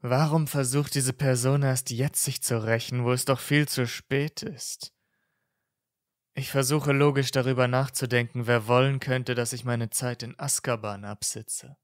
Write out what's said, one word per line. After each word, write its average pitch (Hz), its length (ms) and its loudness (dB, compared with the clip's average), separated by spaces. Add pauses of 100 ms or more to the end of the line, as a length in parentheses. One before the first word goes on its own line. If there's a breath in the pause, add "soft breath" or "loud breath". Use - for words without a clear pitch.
Warum 147 480 2
versucht 139 480 0
diese 131 160 0
Person 131 500 2
erst 131 280 0
jetzt, 123 340 -2
sich - 180 -6
zu 113 220 -2
rächen, 117 400 0
wo 123 80 2
es 123 140 0
doch 135 120 2
viel 147 300 2
zu 127 180 -2
spät - 560 -4
ist? - 500 -12 (1400)
Ich 135 160 -8
versuche 139 420 2
logisch 139 380 4
darüber 127 380 2
nachzudenken, 123 800 0
wer 117 200 2
wollen 131 340 4
könnte, 127 340 -2
dass 117 180 -2
ich 120 120 -8
meine 117 260 -2
Zeit 123 320 -4
in - 160 -14
Azkaban 107 680 -4
absitze. 113 800 -10